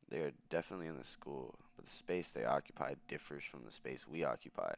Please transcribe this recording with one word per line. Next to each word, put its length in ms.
They 100
are 120
definitely 380
in 100
the 80
school, 500
but 100
the 60
space 380
they 140
occupy 520
differs 360
from 220
the 60
space 360
we 160
occupy. 540